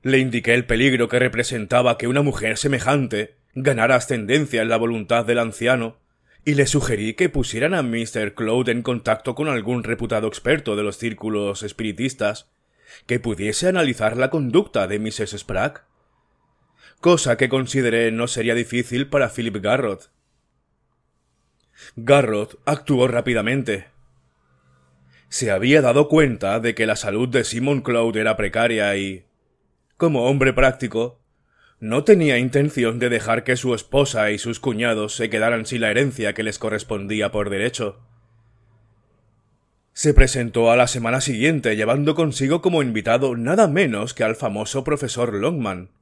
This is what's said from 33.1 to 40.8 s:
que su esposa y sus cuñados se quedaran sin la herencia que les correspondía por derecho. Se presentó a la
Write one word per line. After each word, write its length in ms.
que 120
su 180
esposa 580
y 60
sus 200
cuñados 560
se 160
quedaran 340
sin 160
la 100
herencia 440
que 80
les 160
correspondía 720
por 180
derecho. 560
Se 180
presentó 580
a 60
la 100